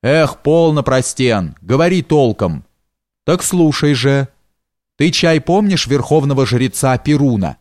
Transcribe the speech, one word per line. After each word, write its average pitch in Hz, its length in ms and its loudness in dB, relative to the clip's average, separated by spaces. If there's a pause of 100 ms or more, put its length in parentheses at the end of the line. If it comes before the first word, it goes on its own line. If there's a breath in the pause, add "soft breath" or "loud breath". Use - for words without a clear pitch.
«Эх, 143 380 0
полно, 156 440 2
Простен, 123 760 -2
говори 160 400 0
толком». 110 640 0 (600)
Так 175 160 -2
слушай 151 520 0
же. 139 340 0 (680)
Ты, 156 140 0
чай, 165 280 0
помнишь 190 480 0
верховного 139 580 0
жреца 127 520 0
Перуна? 123 640 0